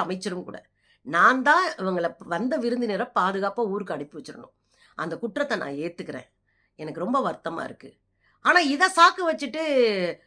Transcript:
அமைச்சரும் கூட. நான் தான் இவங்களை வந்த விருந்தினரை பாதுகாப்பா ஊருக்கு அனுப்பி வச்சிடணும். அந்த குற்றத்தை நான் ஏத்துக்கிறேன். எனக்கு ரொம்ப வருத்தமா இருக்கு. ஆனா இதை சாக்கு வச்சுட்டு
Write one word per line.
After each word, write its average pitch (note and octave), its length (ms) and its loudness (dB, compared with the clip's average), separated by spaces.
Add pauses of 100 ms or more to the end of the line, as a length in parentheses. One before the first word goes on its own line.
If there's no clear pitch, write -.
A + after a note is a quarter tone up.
அமைச்சரும் F3+ 440 -6
கூட. - 100 -14 (480)
நான் G3+ 360 4
தான் D#4+ 240 6 (100)
இவங்களை F#3 340 0 (160)
வந்த G3 300 -2
விருந்தினரை A#3 520 -2 (100)
பாதுகாப்பா G3 480 0
ஊருக்கு F#3+ 300 -4
அனுப்பி D3 220 -12
வச்சிடணும். - 360 -18 (440)
அந்த E3 180 -4
குற்றத்தை A#3 420 -4
நான் C#3 200 -6
ஏத்துக்கிறேன். E3 500 -10 (500)
எனக்கு D#3 260 -8
ரொம்ப B3 160 0
வருத்தமா E3+ 440 -4
இருக்கு. - 260 -16 (540)
ஆனா E4 160 6 (140)
இதை F4 140 2
சாக்கு F#4 360 6
வச்சுட்டு D#4 380 -2 (640)